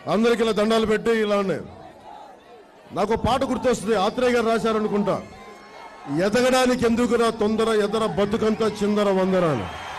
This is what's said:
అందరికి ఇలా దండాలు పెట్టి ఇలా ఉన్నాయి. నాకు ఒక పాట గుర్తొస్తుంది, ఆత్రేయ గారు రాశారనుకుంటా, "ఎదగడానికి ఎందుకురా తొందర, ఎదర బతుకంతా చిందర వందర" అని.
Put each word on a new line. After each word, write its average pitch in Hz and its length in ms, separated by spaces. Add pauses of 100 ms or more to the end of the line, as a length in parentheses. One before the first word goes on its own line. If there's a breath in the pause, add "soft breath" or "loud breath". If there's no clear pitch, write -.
అందరికి 226 340
ఇలా 226 80
దండాలు 220 340
పెట్టి 214 260
ఇలా 208 260
ఉన్నాయి. 175 240 (1300)
నాకు 196 220
ఒక 220 120
పాట 254 180
గుర్తొస్తుంది, 226 520
ఆత్రేయ 220 360
గారు 233 160
రాశారనుకుంటా, 214 720 (1040)
"ఎదగడానికి 247 600
ఎందుకురా 233 440
తొందర, 220 400
ఎదర 214 360
బతుకంతా 208 640
చిందర 208 420
వందర" 185 360
అని. 117 220 (320)